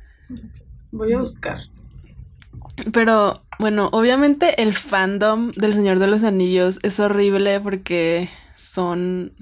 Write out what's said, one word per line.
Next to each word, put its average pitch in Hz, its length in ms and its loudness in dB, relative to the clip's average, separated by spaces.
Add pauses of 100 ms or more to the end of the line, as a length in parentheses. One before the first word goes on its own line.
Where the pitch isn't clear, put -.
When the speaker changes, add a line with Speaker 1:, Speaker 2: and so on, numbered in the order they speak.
(920)
Speaker 1:
Voy 220 180 -2
a 247 80 2
buscar. - 380 -8 (1400)
Speaker 2:
Pero, 220 480 2 (180)
bueno, 208 320 0
obviamente 277 720 2
el 214 140 0
fandom 208 760 0
del 208 220 0
Señor 196 260 2
de 196 80 4
los 214 160 2
Anillos 185 600 2
es 208 180 -2
horrible 202 580 2
porque 175 720 -2 (260)
son 180 880 -6